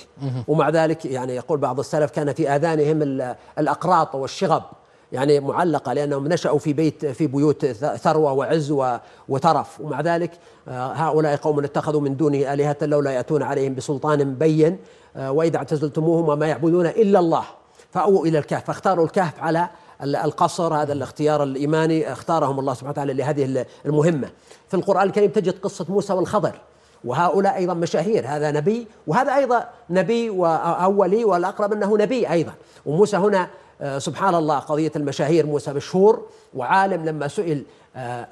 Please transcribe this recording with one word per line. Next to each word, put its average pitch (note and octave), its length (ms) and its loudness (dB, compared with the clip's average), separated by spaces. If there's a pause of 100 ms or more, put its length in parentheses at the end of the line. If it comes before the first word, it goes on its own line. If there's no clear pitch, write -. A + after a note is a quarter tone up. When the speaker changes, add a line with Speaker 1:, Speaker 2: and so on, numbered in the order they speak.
(220)
Speaker 1:
مهم. B2+ 260 -6
Speaker 2:
ومع D3 220 2
ذلك D#3+ 360 0
يعني B2+ 300 -6
يقول D3 220 -4
بعض C3 220 -2
السلف D3+ 320 -2
كان C#3+ 220 -2
في C#3 160 -2
آذانهم D3+ 520 2
ال-، C3 340 -4 (240)
الأقراط D#3 560 2
والشغب، C3+ 480 -2 (480)
يعني C#3+ 280 2
معلقة، C#3 540 -2
لأنهم C#3+ 340 -2
نشأوا D#3 320 0
في D3+ 140 -2
بيت، D3+ 320 -2
في D3 220 -2
بيوت C#3+ 380 0
ث-، B2 300 -4
ثروة D#3 380 2
وعز C#3 380 0
و-، C3 260 0 (320)
وترف. C3+ 520 0
ومع D3 200 -6
ذلك، E3+ 300 -2 (360)
آه، B2+ 260 -6
"هؤلاء D#3 420 2
قوم D3 240 0
اتخذوا D3 420 -2
من C#3 160 -2
دونه C#3+ 360 0
آلهة C#3+ 280 0
لولا D3 300 2
يأتون C3+ 320 0
عليهم C3+ 320 -2
بسلطان C#3 600 0
بين، D#3 420 4 (400)
آه، C3+ 140 -6
وإذا D#3+ 260 2
اعتزلتموهم D#3 720 0
وما D3 180 0
يعبدون E3 380 2
إلا G3 340 4
الله E3 240 2 (480)
فأووا F#3 340 0
إلى D#3+ 140 2
الكهف." C#3 240 -4
فاختاروا E3+ 420 0
الكهف E3+ 340 -2
على D#3+ 300 0 (340)
ال-، C#3 120 -2
القصر، D#3+ 580 0
هذا D3 200 0
الاختيار D3 500 0
الإيماني D3 680 0
اختارهم C#3 480 -2
الله C3+ 140 -2
سبحانه C3 180 -8
وتعالى C#3+ 220 -4
لهذه C#3 320 -2
ال-، C3 200 -2 (200)
المهمة. D3 440 2 (380)
في - 60 -8
القرآن F#3+ 340 2
الكريم G#3 220 2
تجد F3+ 300 -2
قصة F#3+ 300 -8
موسى G3 240 -2
والخضر، F#3 460 0 (460)
وهؤلاء F3 500 2
أيضا F3+ 180 -2
مشاهير، E3+ 540 0
هذا D3 240 -2
نبي G3 360 0 (200)
وهذا B3+ 280 2
أيضا B3 340 2 (200)
نبي G3+ 400 0
وأولي، F3+ 960 2
والأقرب G3+ 480 0
أنه G#3 240 2
نبي G#3 340 0
أيضا. D#3 220 0 (320)
وموسى F#3 320 2
هنا، F#3+ 300 2 (340)
آه، C#3 160 -6
سبحان E3+ 380 -2
الله، D#3 240 0
قضية D3+ 360 -2
المشاهير، D3+ 500 0
موسى D3 280 -4
مشهور G3 520 2 (280)
وعالم، E3 520 0
لما D3+ 220 -4
سئل، D3+ 360 -4 (320)
آه، B2 360 -10